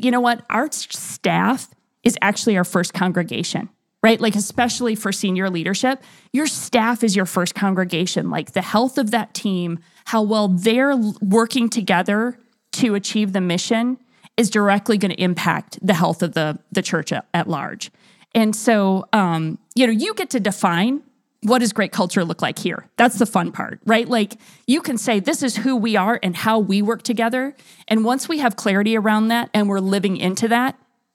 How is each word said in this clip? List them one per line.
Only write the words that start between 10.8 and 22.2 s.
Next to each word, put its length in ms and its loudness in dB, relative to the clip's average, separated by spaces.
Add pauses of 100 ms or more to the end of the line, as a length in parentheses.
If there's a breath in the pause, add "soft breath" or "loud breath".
l-, 300 0
working 460 2
together 720 0 (340)
to 220 2
achieve 380 -2
the 80 0
mission 560 0 (400 soft breath)
is 120 2
directly 480 4
gonna 180 0
impact 720 -2
the 80 4
health 300 0
of 120 -4
the, 220 -2 (140)
the 100 -2
church 300 -4
at, 220 -6
at 160 -2
large. 420 -8 (420 soft breath)
And 220 2
so, 560 2
um, 460 2 (180)
you 100 4
know, 60 2
you 220 0
get 160 -6
to 100 -2
define 600 0 (420)
what 140 2
does 160 0
great 180 -2
culture 320 -2